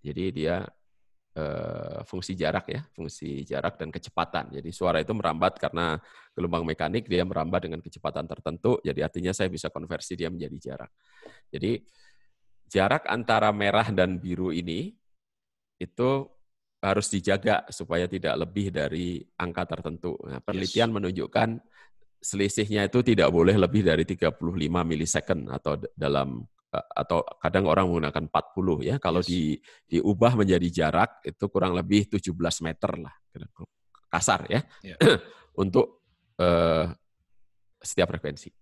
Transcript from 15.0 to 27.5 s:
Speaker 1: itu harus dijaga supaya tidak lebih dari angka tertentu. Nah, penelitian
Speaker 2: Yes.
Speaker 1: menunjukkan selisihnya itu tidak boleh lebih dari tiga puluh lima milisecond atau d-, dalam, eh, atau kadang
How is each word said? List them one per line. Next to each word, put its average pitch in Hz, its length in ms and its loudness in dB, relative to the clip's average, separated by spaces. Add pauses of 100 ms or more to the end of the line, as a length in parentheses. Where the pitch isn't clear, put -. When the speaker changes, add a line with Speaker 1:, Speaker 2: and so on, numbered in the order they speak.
Speaker 1:
itu 131 480 -2 (540)
harus 98 320 2
dijaga 101 580 2
supaya 85 380 -2
tidak 85 260 -2 (140)
lebih 98 240 -4
dari 80 500 -4 (180)
angka 90 280 -4
tertentu. 85 560 -6
Nah, 65 180 -10
penelitian 101 480 0
Speaker 2:
Yes. 110 60 -4
Speaker 1:
menunjukkan 101 540 0 (760)
selisihnya 101 640 0
itu 123 160 4
tidak 98 260 6
boleh 87 300 6
lebih 95 240 4
dari 82 240 4
tiga 85 240 0
puluh 85 240 -4
lima 85 260 0
milisecond 80 720 -2
atau 73 220 -2
d-, 65 160 -8
dalam, 69 480 -2 (320)
eh, - 160 -6 (100)
atau - 240 0 (160)
kadang 95 300 2